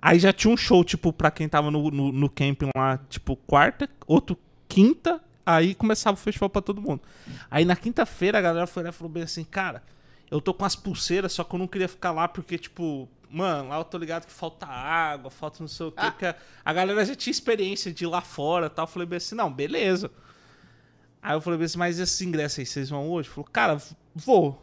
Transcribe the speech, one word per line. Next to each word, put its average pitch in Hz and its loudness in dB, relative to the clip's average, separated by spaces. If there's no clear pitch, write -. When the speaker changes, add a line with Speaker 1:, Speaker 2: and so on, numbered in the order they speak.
Speaker 1:
aí 170 8
já 190 6
tinha - 4
um 240 6
show, - 6
tipo, 170 0
pra 156 2
quem 156 -4
tava 147 2
no, 151 0
no, 139 0
no 135 2
camping 139 -2
lá, 131 0
tipo, - -4
quarta, - 4
outro 175 4
quinta, 320 6
aí 170 4
começava 214 2
o - -16
festival 208 -2
pra 196 -2
todo 202 -6
mundo. 151 -6
Aí 156 4
na 180 4
quinta-feira 208 0
a - 2
galera 170 2
foi 175 -8
lá 170 -8
e 170 -14
falou 165 -12
bem 170 -6
assim, 160 -8
"Cara, 185 -6
eu 147 -2
tô 185 -2
com 196 -4
as 180 0
pulseiras, 185 -4
só 175 -4
que - -8
eu 175 -4
não 185 -4
queria 185 -2
ficar 180 -4
lá 165 0
porque, 170 -8
tipo, 147 -8
mano, 156 -4
lá 147 -4
eu 160 -4
tô 175 -10
ligado 165 -8
que - -20
falta - -12
água, 143 -4
falta - -12
não 156 -10
sei - -10
o 160 -8
quê", - -16
Speaker 2:
Ah. 220 2
Speaker 1:
porque - -8
a, 170 -2
a 156 -2
galera 196 2
já 269 -6
tinha 254 -6
experiência 196 -2
de 175 -6
ir - -2
lá 170 -2
fora 160 -2
e 151 -4
tal. 165 -4
Eu - -16
falei 175 -8
bem 175 -6
assim, 175 -8
"Não, 190 -2
beleza." 185 -2
Aí 151 -2
eu 156 -2
falei 170 -2
bem 165 0
assim, 165 -6
"Mas 175 -2
esses 180 -2
ingressos 156 -4
aí, 131 -6
vocês 139 -8
vão 147 -6
hoje?" 170 -4
Falou, - -14
"Cara, 160 2
v-, 147 -14
vou. 160 4